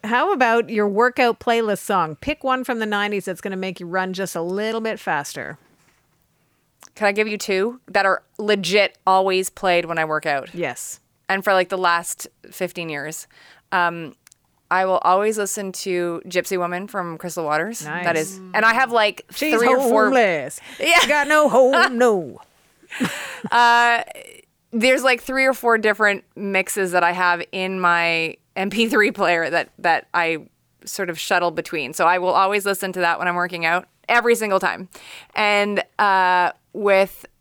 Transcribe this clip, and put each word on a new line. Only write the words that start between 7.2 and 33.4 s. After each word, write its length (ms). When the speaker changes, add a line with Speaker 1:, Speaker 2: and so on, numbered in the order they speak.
Speaker 2:
you 80
two 500
that 180
are 180
legit 580
always 420
played 360
when 140
I 60
work 200
out? 280
Speaker 1:
Yes. 460
Speaker 2:
And 140
for, 100
like, 160
the 80
last 500
fifteen 380
years. 380
Um, 440
I 140
will 140
always 380
listen 360
to 520
Gypsy 320
Woman 300
from 320
Crystal 260
Waters. 360
That 220
Speaker 1:
Nice. 20
Speaker 2:
is, 60
and 120
I 80
have, 180
like, 400
Speaker 1:
She's 240
Speaker 2:
three 120
or 120
four 260
Speaker 1:
homeless. 540
Speaker 2:
Yeah. 280
Speaker 1:
Got 200
no 220
home, 500
no. 420
Speaker 2:
<laughs> 640
Uh, 500
there's, 320
like, 180
three 240
or 80
four 240
different 460
mixes 560
that 120
I 80
have 400
in 280
my 560
M 140
P 200
three 220
player 380
that, 200
that 340
I 340
sort 240
of 100
shuttle 320
between. 420
So 140
I 100
will 160
always 320
listen 280
to 80
that 180
when 80
I'm 80
working 300